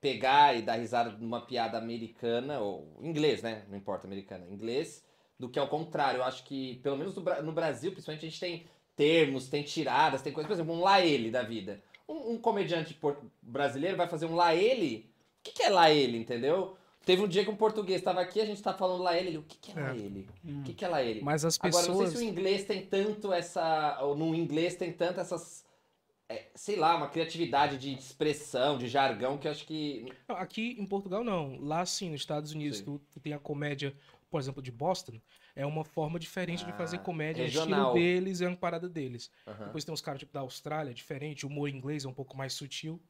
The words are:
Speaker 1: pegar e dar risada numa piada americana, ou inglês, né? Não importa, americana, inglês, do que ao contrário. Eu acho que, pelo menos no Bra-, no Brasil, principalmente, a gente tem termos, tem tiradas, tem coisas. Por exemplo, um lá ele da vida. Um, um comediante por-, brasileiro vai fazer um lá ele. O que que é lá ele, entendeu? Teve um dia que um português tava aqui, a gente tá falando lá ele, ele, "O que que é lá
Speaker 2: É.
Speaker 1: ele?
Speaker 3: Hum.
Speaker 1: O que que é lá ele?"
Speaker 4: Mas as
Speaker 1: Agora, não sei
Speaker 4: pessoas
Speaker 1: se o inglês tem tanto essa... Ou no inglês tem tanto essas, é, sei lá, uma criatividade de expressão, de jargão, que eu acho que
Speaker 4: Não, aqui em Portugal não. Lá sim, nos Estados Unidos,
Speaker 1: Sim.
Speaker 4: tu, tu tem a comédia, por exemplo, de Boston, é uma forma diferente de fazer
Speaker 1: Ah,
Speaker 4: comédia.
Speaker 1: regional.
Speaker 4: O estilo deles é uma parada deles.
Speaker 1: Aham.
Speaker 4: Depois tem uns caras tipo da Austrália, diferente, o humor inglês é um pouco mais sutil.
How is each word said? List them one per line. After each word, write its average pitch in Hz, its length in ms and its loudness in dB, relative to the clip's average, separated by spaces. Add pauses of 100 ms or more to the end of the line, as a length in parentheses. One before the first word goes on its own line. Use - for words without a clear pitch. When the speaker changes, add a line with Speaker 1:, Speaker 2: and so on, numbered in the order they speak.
Speaker 1:
pegar 139 560 6
e 113 60 0
dar 113 140 0
risada 117 340 0
numa 113 300 -6
piada 117 380 -2
americana, 117 800 -4
ou 80 420 -6
inglês, 147 400 2
né? 110 260 -6
Não 98 80 -10
importa, 98 300 -6
americana, 98 420 -10
inglês, 113 540 -4 (360)
do 123 100 -8
que 127 100 -4
ao 139 100 2
contrário. 147 500 0
Eu 127 60 0
acho 131 200 -4
que, 131 380 -8
pelo 139 140 0
menos 185 180 -4
no 196 80 -8
Bra-, 170 200 0
no 156 100 -4
Brasil, 156 400 0
principalmente, 156 340 -10
a - 20 -6
gente - 120 -10
tem 170 260 -6 (300)
termos, 147 520 6
tem 147 140 -2
tiradas, 143 600 2
tem 147 100 -4
coisas. 156 160 -6
Por 208 60 0
exemplo, 165 200 -2
um 170 80 -2
lá 196 180 8
ele 139 300 4
da 123 120 0
vida. 104 400 -8 (260)
Um, 294 260 -6
um 220 40 -6
comediante 185 560 0
por-, 143 240 -2 (240)
brasileiro 139 540 0
vai 170 120 2
fazer 165 180 -2
um 165 80 -2
lá 170 200 6
ele. 180 560 2 (300)
O - 20 -20
que - 100 -12
que - 100 -2
é 233 80 6
lá 170 200 10
ele, 131 280 6
entendeu? 135 580 0 (300)
Teve 185 160 6
um 208 60 2
dia 180 160 2
que 214 60 -2
um 208 60 -4
português 202 460 0
tava 180 180 2
aqui, 180 220 0
a - 20 4
gente 208 180 -6
tá 190 120 -2
falando 185 280 0
lá 175 140 2
ele, 185 120 0
ele, 156 100 -4
"O 151 40 -10
que - 140 -20
que - 160 -20
é - 100 -18
lá 135 120 -2
Speaker 2:
É. - 20 -6
Speaker 1:
ele? 101 320 -8 (160)
Speaker 3:
Hum. 143 160 -8
Speaker 1:
O 139 40 -8
que 123 100 -8
que 202 100 -6
é 180 40 0
lá 156 140 2
ele?" 110 200 -2
Speaker 4:
Mas 147 240 2
as 165 120 2
Speaker 1:
Agora, 175 140 2 (140)
não 180 80 2
sei 190 100 4
Speaker 4:
pessoas 180 60 2
Speaker 1:
se 196 80 -4
o 233 100 0
inglês 190 360 0
tem 190 200 -4
tanto 208 480 0
essa... 165 680 2
Ou 143 120 2
no 160 200 0
inglês 165 400 0
tem 170 180 -4
tanto 175 260 0
essas, 170 460 -6 (640)
é, 113 260 -10
sei 202 220 -4
lá, 170 180 6
uma 143 140 0
criatividade 151 720 2
de 135 160 -6
expressão, 143 800 0
de 123 100 -4
jargão, 131 520 2
que 156 100 -4
eu - 40 0
acho 147 140 -8
que 143 460 -6 (160)
Speaker 4:
Não, 220 80 -2
aqui 220 420 -6
em 202 60 -4
Portugal 196 400 -2
não. 160 340 -2
Lá 156 280 -2
sim, 180 240 -4
nos 143 100 -6
Estados 151 320 -4
Unidos, 147 260 -4
Speaker 1:
Sim. 98 60 -10
Speaker 4:
tu, 143 160 -6 (140)
tu - 40 -16
tem 147 140 -6
a 147 60 -6
comédia, 143 560 -4 (360)
por 165 80 -2
exemplo, 135 240 -4
de 127 80 -10
Boston, 120 480 -4 (380)
é 139 80 -4
uma 156 200 -2
forma 156 340 -4
diferente 170 480 -4
de 175 80 -8
fazer 170 220 -4
Speaker 1:
Ah, 180 40 -6
Speaker 4:
comédia. 156 440 -4
Speaker 1:
regional. 135 500 2
Speaker 4:
O - 20 6
estilo 175 240 6
deles 185 220 -2
é 180 40 0
uma 180 120 -2
parada 175 320 -4
deles. 127 400 -8 (160)
Speaker 1:
Aham. 107 180 -12
Speaker 4:
Depois 120 200 -8
tem 165 100 -8
uns - 80 -8
caras 139 180 -6
tipo - 140 -18
da 139 60 -4
Austrália, 147 520 -6
diferente, 143 540 -8
o - 20 -4
humor 143 220 -2
inglês 139 340 -6
é 135 40 -6
um 127 60 -10
pouco 135 220 -12
mais 135 160 -6
sutil. 156 580 -8